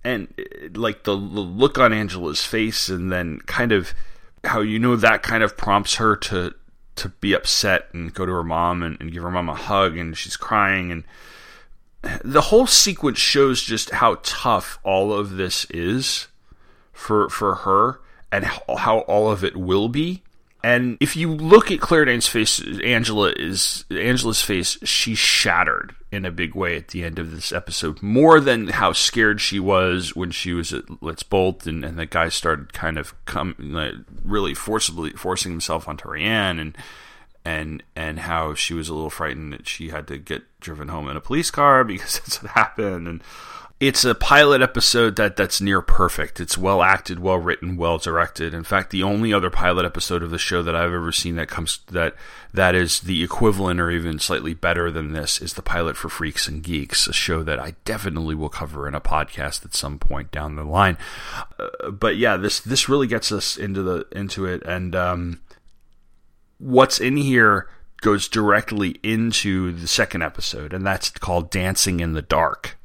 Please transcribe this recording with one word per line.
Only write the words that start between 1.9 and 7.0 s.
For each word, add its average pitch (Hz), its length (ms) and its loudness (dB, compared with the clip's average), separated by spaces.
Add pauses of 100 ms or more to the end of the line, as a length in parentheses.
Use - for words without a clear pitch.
Angela's 87 500 -2
face, 110 460 -2
and 92 220 -2
then 87 340 -4
kind 120 260 0
of 98 220 2 (500)
how, - 180 0
you 107 180 0
know, 123 160 4
that 110 280 4
kind 113 200 0
of 104 140 -2
prompts 101 380 2
her 110 200 2
to, 90 400 -4 (400)
to - 140 -6